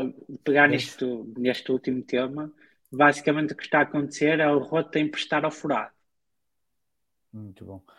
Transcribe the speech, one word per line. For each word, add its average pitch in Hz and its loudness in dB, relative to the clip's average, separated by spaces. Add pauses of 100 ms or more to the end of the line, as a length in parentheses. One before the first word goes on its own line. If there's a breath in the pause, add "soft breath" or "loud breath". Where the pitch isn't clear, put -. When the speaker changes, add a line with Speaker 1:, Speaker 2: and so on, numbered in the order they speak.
(440)
Speaker 1:
pegar 143 6
Speaker 2:
Deixa. 127 0
Speaker 1:
nisto, 117 -6
neste 123 0
último 127 -2
tema. 135 -4 (400 soft breath)
Basicamente 147 2
o - -12
que - -14
está - 2
a - 6
acontecer 147 0
é 156 4
o 147 4
Rota 156 -2
emprestar 151 -2
ao 156 0
Furado. 123 -4 (1400)
Speaker 2:
Muito 104 -14
bom. 95 -16 (180 soft breath)